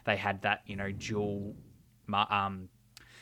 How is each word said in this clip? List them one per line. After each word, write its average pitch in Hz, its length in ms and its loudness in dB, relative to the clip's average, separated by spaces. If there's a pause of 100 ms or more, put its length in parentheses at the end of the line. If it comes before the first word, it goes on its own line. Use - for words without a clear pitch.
they 104 120 4
had 98 240 0
that, 104 240 2
you 101 100 -8
know, 98 160 -2
dual 101 640 -2 (520)
ma-, 104 240 4
um, 95 380 0 (520)